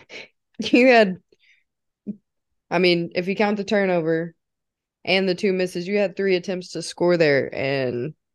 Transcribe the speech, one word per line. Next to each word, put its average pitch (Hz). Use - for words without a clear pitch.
<laughs> -
you 247
had, 220
I 175
mean, 175
if 180
you 196
count 208
the 202
turnover 170
and 190
the 180
two 196
misses, 180
you 202
had 196
three 196
attempts 180
to 165
score 175
there 147
and 131